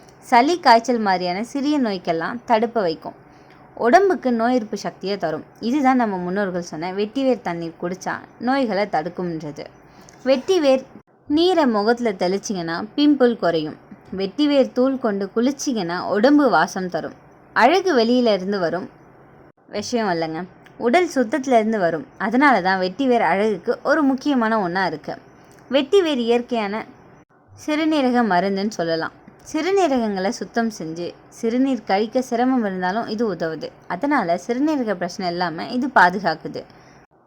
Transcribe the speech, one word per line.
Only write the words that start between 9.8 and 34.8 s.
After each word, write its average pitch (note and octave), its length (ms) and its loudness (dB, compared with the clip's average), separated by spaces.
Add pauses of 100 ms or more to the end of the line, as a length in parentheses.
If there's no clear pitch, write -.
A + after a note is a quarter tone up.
வெட்டிவேர் C4+ 580 2 (440)
நீரை E4 380 2
முகத்துல A#3 460 0
தெளிச்சிங்கன்னா F#3 840 -4
பிம்பிள் C#4+ 420 4
குறையும். D#3+ 400 0 (400)
வெட்டிவேர் A#3+ 540 2
தூள் C4 280 0
கொண்டு G3 360 -4
குளிச்சிங்கன்னா A3+ 720 -2
உடம்பு B3+ 420 4
வாசம் F3+ 400 0
தரும். D3+ 240 -8 (400)
அழகு E4 440 4
வெளியில A#3 360 4
இருந்து F#3+ 260 -2
வரும் E3+ 300 -4 (800)
விஷயம் G#3 420 -4
இல்லைங்க, E3 340 -4 (340)
உடல் D4 380 2
சுத்தத்துல C4 360 0
இருந்து A3 280 2
வரும். E3 280 -2 (100)
அதனால A3+ 440 2
தான் F#3+ 180 0
வெட்டிவேர் A#3 400 0
அழகுக்கு G3 640 0
ஒரு D4+ 200 2
முக்கியமான B3+ 560 0
ஒண்ணா F#3 260 -2
இருக்கு. D#3 320 -8 (540)
வெட்டிவேர் D4 460 2
இயற்கையான A#3 680 -2 (800)
சிறுநீரக D4 580 2
மருந்துன்னு G3 460 0
சொல்லலாம். E3 420 -4 (420)
சிறுநீரகங்களை C4+ 760 0
சுத்தம் A3+ 480 -4
செஞ்சு E3+ 360 -10 (160)
சிறுநீர் B3+ 540 -2
கழிக்க G#3+ 380 0
சிரமம் B3 440 0
இருந்தாலும் F#3+ 420 -4
இது G#3+ 280 -2
உதவுது. D#3+ 340 -6 (180)
அதனால F#3 600 -2
சிறுநீரக B3+ 460 -2